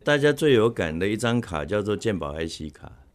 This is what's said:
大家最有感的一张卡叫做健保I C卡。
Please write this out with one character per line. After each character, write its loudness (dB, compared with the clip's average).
大 2
家 4
最 4
有 6
感 -2
的 -2
一 0
张 0
卡 -6
叫 -2
做 -2
健 -2
保 -6
I -4
C -10
卡。 -20